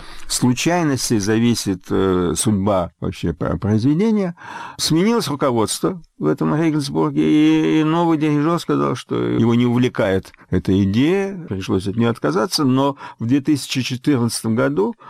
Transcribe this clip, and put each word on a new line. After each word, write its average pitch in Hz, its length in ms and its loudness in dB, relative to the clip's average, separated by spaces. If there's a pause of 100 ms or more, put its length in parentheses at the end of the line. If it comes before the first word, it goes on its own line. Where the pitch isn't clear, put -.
(260)
случайностей 131 920 0
зависит, 107 720 0
э, 92 440 2
судьба 95 640 0
вообще 87 360 -4
про-, - 240 -4
произведения. 165 800 0 (420)
Сменилось 190 500 2
руководство 143 720 -2 (180)
в 151 80 -4
этом 151 280 0
Регенсбурге, 151 720 0
и, 156 520 4
и 156 40 2
новый 165 320 2
дирижер 151 420 0
сказал, 143 380 -2
что 120 260 -6
его 120 320 2
не 120 120 4
увлекает 117 680 0 (160)
эта 95 360 2
идея, 170 640 0
пришлось 95 420 -2
от 98 80 -4
нее 117 120 2
отказаться, 156 560 -2
но 135 320 2 (220)
в 113 80 -6
две 135 160 2
тысячи 139 400 -2
четырнадцатом 120 720 -2
году 151 380 0 (160)